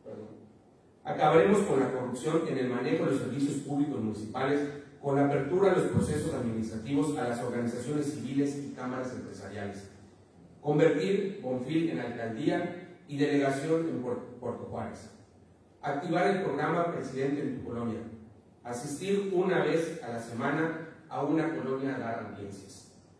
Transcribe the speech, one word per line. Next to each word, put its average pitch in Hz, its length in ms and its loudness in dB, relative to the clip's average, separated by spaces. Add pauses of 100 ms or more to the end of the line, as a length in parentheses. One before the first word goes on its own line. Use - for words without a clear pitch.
Perdón. - 260 -12 (720)
Acabaremos 165 560 6
con 135 200 4
la 127 120 2
corrupción 127 560 -2
en - 100 -2
el 127 120 0
manejo 147 360 0
de 147 60 2
los - 100 2
servicios 139 360 0
públicos 139 440 0
municipales, 139 600 0 (380)
con 143 160 0
la 139 120 6
apertura 180 420 4
de 170 120 4
los 123 100 2
procesos - 420 2
administrativos 117 840 0
a 123 120 -2
las 120 140 -2
organizaciones 123 680 -2
civiles 139 440 0
y - 160 -8
cámaras 127 400 -6
empresariales. 98 760 -10 (720)
Convertir 160 840 4
Bonfil 143 460 0
en - 100 -4
alcaldía 117 960 -2 (100)
y 143 100 -8
delegación 143 680 2
en 127 140 -2
Puer-, - 380 -6
Puerto - 320 -6
Juárez. - 400 -8 (720)
Activar 165 460 0
el 196 160 2
programa 165 500 0
Presidente 139 480 -2
en - 180 -4
tu - 60 -10
colonia. 117 360 -4 (640)
Asistir 175 680 -2
una 175 300 4
vez 165 400 0
a 117 60 -10
la 117 100 -6
semana 135 680 -2 (180)
a - 160 -4
una 156 320 2
colonia 135 400 -2
a - 40 -6
dar 113 260 -6
audiencias. - 680 -14 (260)